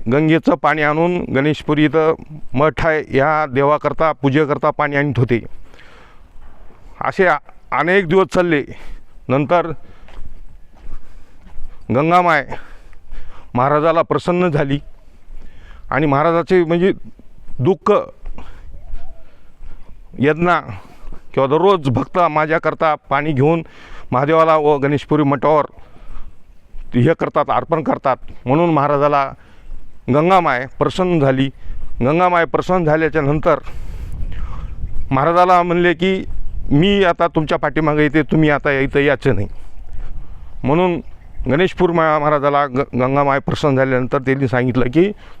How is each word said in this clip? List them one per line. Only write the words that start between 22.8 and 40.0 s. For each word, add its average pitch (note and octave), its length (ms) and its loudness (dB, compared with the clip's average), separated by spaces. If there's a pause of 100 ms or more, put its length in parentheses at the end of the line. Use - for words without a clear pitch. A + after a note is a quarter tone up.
पाणी D#3+ 220 0
घेऊन D3+ 300 2 (500)
महादेवाला D#3 440 4
व D3 220 4
गणेशपुरी D3 460 0
मठावर C#3+ 420 2 (1300)
हे C3 240 4
करतात, D3 300 -2
अर्पण C3 340 0
करतात, C3+ 320 0 (300)
म्हणून D#3+ 240 4
महाराजाला C#3+ 640 2 (800)
गंगामाय D#3 520 4 (140)
प्रसन्न F3 400 0
झाली. C3+ 300 2 (520)
गंगामाय E3+ 440 2
प्रसन्न E3+ 400 0
झाल्याच्या D#3 360 2
नंतर D3+ 380 2 (1500)
महाराजाला F3 520 4
म्हणले F3 300 2
की, F#3 300 0 (480)
"मी G3 320 4
आता E3+ 240 2
तुमच्या E3 300 0
पाठीमागे D3+ 460 0
येते, D3+ 180 2
तुम्ही D#3 280 2
आता C#3+ 220 0
इथं C3+ 280 0
यायचं C#3 360 2
नाही." G2+ 120 0 (1160)